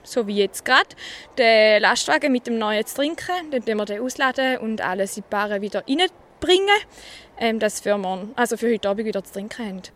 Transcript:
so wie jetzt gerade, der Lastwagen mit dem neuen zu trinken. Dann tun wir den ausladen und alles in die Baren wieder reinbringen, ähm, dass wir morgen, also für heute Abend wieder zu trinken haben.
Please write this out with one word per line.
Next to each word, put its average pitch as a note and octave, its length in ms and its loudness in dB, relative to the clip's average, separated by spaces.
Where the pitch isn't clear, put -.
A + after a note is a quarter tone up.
so A#3 240 -4
wie G3+ 120 -4
jetzt G3 280 -2
gerade, C#4 240 4
der G#3+ 420 6
Lastwagen B3+ 520 2
mit B3 160 0
dem A#3 100 -2
neuen G#3+ 260 0
zu - 120 -8
trinken. D#4+ 560 -4
Dann B3 120 -2
tun A3 140 -2
wir G#3 80 -2
den G#3 160 -6
ausladen C4 560 0
und A3 240 -4
alles F#3+ 340 -2
in G#3 60 -10
die - 80 -18
Baren G#3 320 -2
wieder G3+ 260 -4
reinbringen, F#4 920 2
ähm, A3+ 220 0
dass G#3+ 260 -2
wir G3+ 140 2
morgen, F#3+ 360 -6
also A#3 220 0
für A#3 160 0
heute G3+ 160 0
Abend G#3+ 160 -2
wieder G3 180 -4
zu - 100 -20
trinken G#3 340 -10
haben. F#3 140 -10